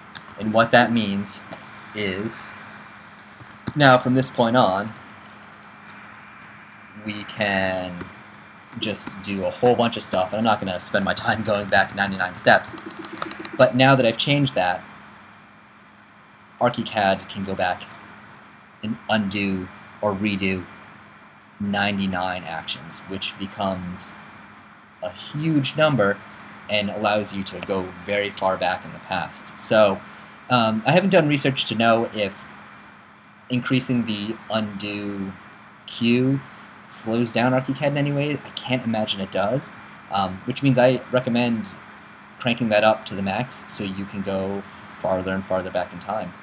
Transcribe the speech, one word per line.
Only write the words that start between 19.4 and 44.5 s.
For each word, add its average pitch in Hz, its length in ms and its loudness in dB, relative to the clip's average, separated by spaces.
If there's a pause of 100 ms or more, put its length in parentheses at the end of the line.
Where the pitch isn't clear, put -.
or 104 120 2
redo 95 520 -2 (960)
ninety-nine 98 840 0
actions, 82 640 -10
which 95 300 -8
becomes 95 760 -6 (880)
a 90 100 -8
huge 151 640 0
number 123 420 4 (520)
and 104 200 0
allows 104 440 0
you 98 100 -4
to 92 180 -10
go 92 300 -4 (140)
very 101 240 -2
far 95 280 0
back 90 280 -2
in 82 80 -14
the 82 60 -14
past. - 580 -8
So, 104 420 6 (500)
um, 110 360 4
I 131 60 4
haven't 185 180 6
done 160 180 6
research 139 380 2
to 110 100 -4
know 113 380 4
if 101 200 -2 (1160)
increasing 123 560 0
the 107 300 -4 (160)
undo 101 840 -4 (540)
queue 127 520 2 (480)
slows 117 440 -2
down 123 220 2
ArchiCAD 135 340 0
in 143 100 0
any 143 140 0
way. 143 220 0
I - 220 -8
can't 127 300 -4
imagine 107 340 -2
it 95 120 -6
does, 104 420 -2 (380)
um, 95 340 -2
which 127 160 -4
means 131 160 4
I 123 240 6 (100)
recommend 120 640 0 (640)
cranking 117 300 0
that 104 140 4
up 107 240 4
to 104 80 -8
the 98 60 -4
max 98 500 -4
so - 120 -4
you 98 220 -6
can 98 160 -8
go 98 420 -4 (380)